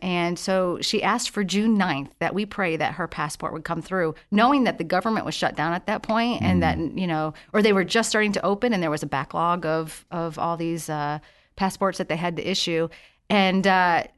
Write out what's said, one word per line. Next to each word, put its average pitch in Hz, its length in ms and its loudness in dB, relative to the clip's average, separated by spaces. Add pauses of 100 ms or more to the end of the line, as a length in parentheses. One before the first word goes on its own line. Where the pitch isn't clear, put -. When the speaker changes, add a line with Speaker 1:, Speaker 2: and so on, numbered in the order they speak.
Speaker 1:
and 175 380 -2
so 185 420 0
she - 220 -2
asked 220 260 0
for 208 160 -2
June 208 320 2
ninth 151 420 0
that 170 160 -2
we 208 120 -2
pray 180 320 -2
that 151 160 -2
her 170 120 -4
passport 156 460 -6
would 160 120 -8
come 165 180 -4
through, 170 320 -2 (160)
knowing 247 340 4
that 180 140 0
the 175 60 -2
government 185 420 0
was 151 80 -6
shut - 200 -2
down 165 200 0
at 180 100 -6
that 208 180 -2
point 233 380 0
and 180 220 4
Speaker 2:
Mm. 160 300 0
Speaker 1:
that, - 60 -6
you 185 80 0
know, 156 280 -2 (180)
or 208 80 4
they 208 140 6
were 190 100 4
just 226 240 0
starting 214 240 2
to 202 120 -2
open 202 280 0
and 185 100 0
there 160 80 0
was 151 120 -2
a 156 40 -6
backlog 165 600 -2
of, 160 440 -4
of 165 280 -6
all 170 180 -2
these, 165 320 -4
uh, 151 300 -2 (380)
passports 190 420 0
that 185 100 -4
they - 80 0
had 170 220 -2
to 160 120 -2
issue. 165 380 0 (400)
And, 190 360 4
uh, 180 400 4 (140)